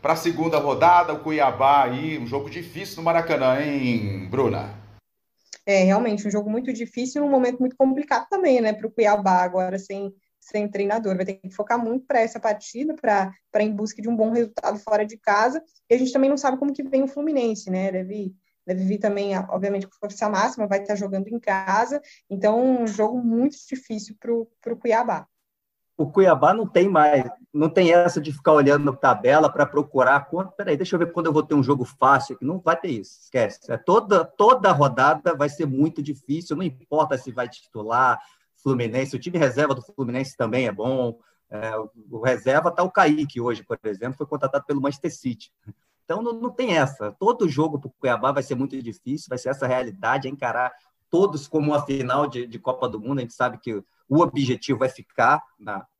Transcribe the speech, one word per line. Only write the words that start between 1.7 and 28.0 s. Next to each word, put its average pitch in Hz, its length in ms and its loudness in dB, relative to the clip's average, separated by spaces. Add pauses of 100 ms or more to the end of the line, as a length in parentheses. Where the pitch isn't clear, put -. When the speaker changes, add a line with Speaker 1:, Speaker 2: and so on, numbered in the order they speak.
Speaker 1:
aí, 143 340 -4
um 120 80 -8
jogo 139 240 -6
difícil 170 480 -12
no 165 60 -10
Maracanã, 156 580 2
hein, 113 680 -4
Bruna? 107 440 -2 (920)
Speaker 2:
É, 196 180 4
realmente, 208 420 2
um 208 60 -2
jogo 208 180 -2
muito 254 220 -4
difícil, 240 500 -6
num 285 80 0
momento 254 300 2
muito 254 160 -2
complicado 269 540 0
também, 320 320 2
né, 214 120 0
pro 220 160 -8
Cuiabá 196 540 2
agora 185 340 -2
sem, 196 340 -10 (280)
sem 208 280 -6
treinador. 202 480 -2
Vai 185 100 -2
ter 190 100 -8
que 190 160 -16
focar 233 260 -2
muito 240 300 -4
pra 254 120 2
essa 226 200 -2
partida, 233 560 -4
pra, 196 360 0 (200)
pra 214 100 0
em 214 100 0
busca 214 300 -8
de 220 80 -6
um 233 60 0
bom 220 160 2
resultado 220 480 -2
fora 214 260 0
de 220 100 -12
casa. 220 460 0 (260)
E 233 60 4
a 247 60 4
gente 254 120 0
também 269 180 2
não 285 80 2
sabe 262 200 -2
como 285 160 -2
que 285 80 -8
vem 269 220 0
o 269 40 -2
Fluminense, 269 640 -4
né? 190 220 -2
Deve, 185 420 -8 (340)
deve 185 160 -2
vir 196 140 0
também, 202 400 -2
obviamente, 190 500 -4
com - 100 -20
força 208 320 -6
máxima, 214 380 -2
vai 196 140 -2
estar 208 140 -4
jogando 196 340 -6
em 233 100 -6
casa. 208 640 -2 (280)
Então, 233 520 2
um 233 40 -2
jogo 214 340 -2
muito 240 360 0 (140)
difícil 220 500 -10
pro, 226 300 -4 (120)
pro 233 140 -6
Cuiabá. 226 500 0 (720)
Speaker 3:
O 147 160 -2
Cuiabá 175 440 6
não 220 120 -2
tem 185 220 4
mais, 151 340 6 (300)
não 156 160 2
tem 170 240 6
essa 175 260 6